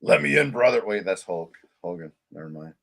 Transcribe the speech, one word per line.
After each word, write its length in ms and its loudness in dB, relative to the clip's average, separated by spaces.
Let 200 4
me 160 2
in, 140 2
brother. 340 4
Wait, 180 -2
that's 200 -2
Hulk. 320 -8
Hogan. 300 -10
Never 180 -16
mind. 320 -14